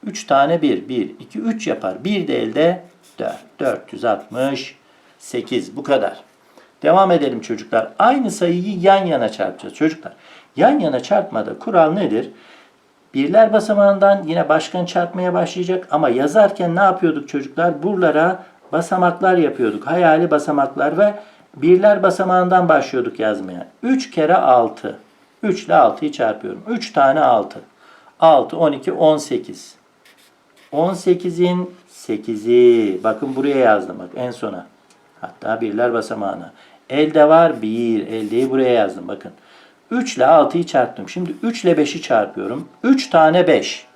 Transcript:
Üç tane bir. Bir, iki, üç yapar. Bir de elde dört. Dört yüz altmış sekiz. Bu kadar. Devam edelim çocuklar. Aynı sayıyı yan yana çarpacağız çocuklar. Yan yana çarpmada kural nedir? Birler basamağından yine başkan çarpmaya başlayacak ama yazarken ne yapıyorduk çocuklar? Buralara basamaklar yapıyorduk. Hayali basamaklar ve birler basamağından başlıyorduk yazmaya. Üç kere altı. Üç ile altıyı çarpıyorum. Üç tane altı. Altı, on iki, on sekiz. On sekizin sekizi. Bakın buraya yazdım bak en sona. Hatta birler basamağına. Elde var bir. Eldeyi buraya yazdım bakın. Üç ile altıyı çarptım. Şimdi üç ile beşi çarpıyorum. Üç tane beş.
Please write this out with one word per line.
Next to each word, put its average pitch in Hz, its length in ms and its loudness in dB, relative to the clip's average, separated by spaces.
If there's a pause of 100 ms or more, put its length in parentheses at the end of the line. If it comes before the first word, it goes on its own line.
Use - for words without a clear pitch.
Üç - 200 -12
tane 151 360 2
bir. 131 260 -2
Bir, 123 220 -4 (100)
iki, - 180 -14
üç 226 280 -6
yapar. - 380 -6
Bir 185 240 -4
de 127 140 -4
elde 156 400 0 (360)
dört. - 200 -10 (220)
Dört - 320 -6
yüz 110 120 -14
altmış 127 720 -4 (420)
sekiz. - 580 -8
Bu 143 60 -10
kadar. 131 340 -2 (680)
Devam 185 280 4
edelim 139 300 0
çocuklar. 110 480 -4 (100)
Aynı 240 320 2
sayıyı 180 500 -2
yan 196 260 4
yana 127 220 -2
çarpacağız - 460 -8
çocuklar. - 380 -4 (440)
Yan 254 220 4
yana 143 240 -2
çarpmada - 560 -2
kural 165 340 2
nedir? 151 380 -2 (840)
Birler 196 380 4
basamağından 196 760 4
yine 165 220 -2
başkan 160 360 -2
çarpmaya 180 500 -4
başlayacak 180 560 -4
ama 151 180 0
yazarken 165 680 2
ne 185 40 0
yapıyorduk 170 480 0
çocuklar? 147 540 -4
Buralara 180 600 0 (300)
basamaklar 180 640 0
yapıyorduk. 127 500 -2
Hayali 165 440 2
basamaklar 143 680 -2
ve 208 160 2 (420)
birler 185 460 4
basamağından 180 680 2
başlıyorduk 135 520 0
yazmaya. 95 480 -6 (140)
Üç 262 280 -2
kere 165 260 2
altı. - 600 2 (440)
Üç 190 220 -4
ile 170 100 -2
altıyı 147 380 2
çarpıyorum. - 560 -6
Üç 233 240 -8
tane 139 280 2
altı. 127 380 0 (640)
Altı, 160 360 4
on 160 160 2
iki, 139 200 -6
on 156 240 2
sekiz. - 580 -8 (1000)
On 170 220 0
sekizin 180 800 0 (140)
sekizi. 110 1160 2
Bakın 131 320 -2
buraya 139 200 0
yazdım 101 420 2
bak 90 180 -14
en 123 140 -8
sona. 98 360 -10 (540)
Hatta - 400 -8
birler 113 320 -2
basamağına. 101 600 -8 (380)
Elde 151 380 2
var 160 340 4
bir. 110 440 -2
Eldeyi 113 440 -2
buraya 131 220 2
yazdım 92 360 -2
bakın. - 240 -14 (580)
Üç - 260 -4
ile 131 100 2
altıyı 175 400 4
çarptım. 120 420 -4
Şimdi 170 340 -8
üç 233 220 -6
ile 165 140 4
beşi 151 240 -2
çarpıyorum. 107 640 -4 (140)
Üç 262 280 2
tane 165 360 4
beş. - 500 0